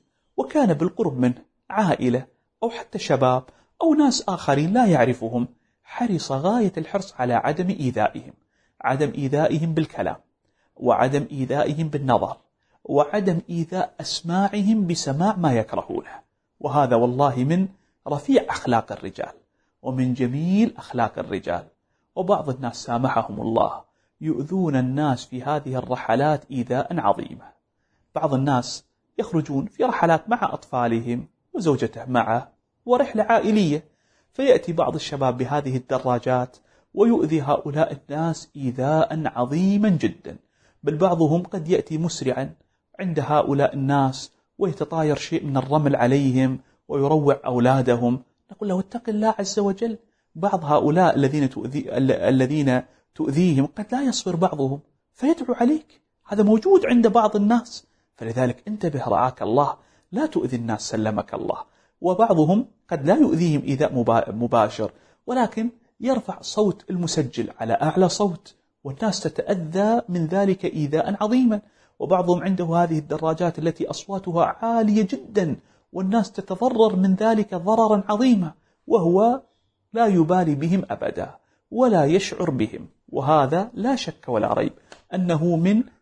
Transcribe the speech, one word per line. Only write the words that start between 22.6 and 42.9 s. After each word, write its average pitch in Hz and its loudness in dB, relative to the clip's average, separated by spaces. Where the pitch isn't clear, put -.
سامحهم 117 -4
الله - -2
يؤذون 156 -2
الناس 131 -2
في 127 -12
هذه 139 -6
الرحلات 127 -2
إيذاء 135 -4
عظيما. - -2
بعض 151 0
الناس 131 -2
يخرجون 151 -4
في - -4
رحلات 165 0
مع 233 -2
أطفالهم 120 -4
وزوجته 156 -2
معه 120 -2
ورحلة 247 0
عائلية، 202 2
فيأتي 254 4
بعض 156 0
الشباب 135 -2
بهذه 131 -2
الدراجات 127 -2
ويؤذي 180 2
هؤلاء 147 -2
الناس 156 -6
إيذاء 143 -2
عظيما 185 0
جدا، 113 -2
بل 151 -2
بعضهم 170 2
قد 170 -8
يأتي 160 0
مسرعاً 139 -4